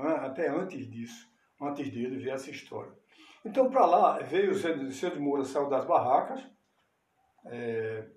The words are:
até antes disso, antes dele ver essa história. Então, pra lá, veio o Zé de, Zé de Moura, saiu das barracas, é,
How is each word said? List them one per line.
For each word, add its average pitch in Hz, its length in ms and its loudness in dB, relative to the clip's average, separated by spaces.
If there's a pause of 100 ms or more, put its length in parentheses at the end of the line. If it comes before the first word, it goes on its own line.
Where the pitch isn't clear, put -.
(220)
até 160 280 -2
antes 143 400 -4
disso, 117 360 -14 (360)
antes 143 280 -6
dele 120 280 -6
ver 131 140 -6
essa 135 180 -8
história. - 420 -12 (540)
Então, 262 240 4
pra 262 160 6
lá, 175 320 6
veio 180 340 2
o - 40 2
Zé 165 180 0
de, 135 180 -4
Zé 175 200 -4
de 147 80 -8
Moura, 139 260 0
saiu 143 240 0
das 131 160 2
barracas, 165 600 2 (1000)
é, 113 600 -6 (120)